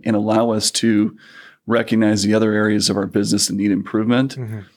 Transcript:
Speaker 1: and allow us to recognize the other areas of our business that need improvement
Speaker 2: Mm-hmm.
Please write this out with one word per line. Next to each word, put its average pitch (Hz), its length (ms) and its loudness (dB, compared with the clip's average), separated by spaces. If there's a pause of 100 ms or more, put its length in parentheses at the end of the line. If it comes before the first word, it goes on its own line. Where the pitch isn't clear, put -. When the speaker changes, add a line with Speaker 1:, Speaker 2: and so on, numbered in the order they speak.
Speaker 1:
and 110 100 0
allow 110 360 0
us 107 180 -2
to 107 480 0 (480)
recognize 110 560 2
the 104 140 2
other 110 180 2
areas 104 360 0
of 98 80 -2
our 98 100 -2
business 101 400 0
that 101 80 -6
need 101 160 0
improvement 113 640 0
Speaker 2:
Mm-hmm. 110 220 -8 (180)